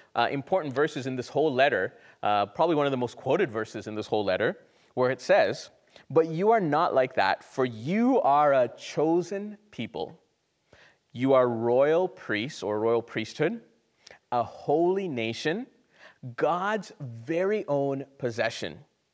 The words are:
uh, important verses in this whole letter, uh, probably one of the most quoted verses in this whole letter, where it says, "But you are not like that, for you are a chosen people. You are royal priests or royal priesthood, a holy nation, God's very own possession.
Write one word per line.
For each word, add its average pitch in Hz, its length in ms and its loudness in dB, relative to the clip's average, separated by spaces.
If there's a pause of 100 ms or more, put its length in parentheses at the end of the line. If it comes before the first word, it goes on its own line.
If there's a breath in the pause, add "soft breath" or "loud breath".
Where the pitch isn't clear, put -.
(140)
uh, 117 180 2
important 143 420 -2
verses 143 340 -2
in 131 80 -4
this 123 120 -6
whole 147 260 0
letter, 123 400 2 (300 loud breath)
uh, 104 220 2
probably 165 300 0
one 143 100 2
of 139 60 0
the 131 60 0
most 123 200 -4
quoted 147 340 0
verses 110 360 -6
in 107 80 -8
this 107 120 -6
whole 107 160 0
letter, 98 340 0 (360 soft breath)
where 127 180 0
it 127 80 -6
says, 139 520 2 (380 loud breath)
"But 165 180 4
you 175 240 2
are 226 100 4
not 156 320 2
like 131 220 2
that, 95 280 0
for - 220 -2
you 185 560 0
are 143 320 4
a 123 240 4
chosen 180 800 -2 (140)
people. 110 460 -10 (920 soft breath)
You 131 220 2
are 127 160 6
royal 131 580 2
priests 107 560 -6
or 107 160 -2
royal 113 220 2
priesthood, 151 600 -4 (680 loud breath)
a 120 120 0
holy 175 640 0
nation, 139 580 -4 (680 loud breath)
God's 185 640 -2
very 165 680 -4
own 139 380 -2 (140)
possession. 110 600 -4 (340)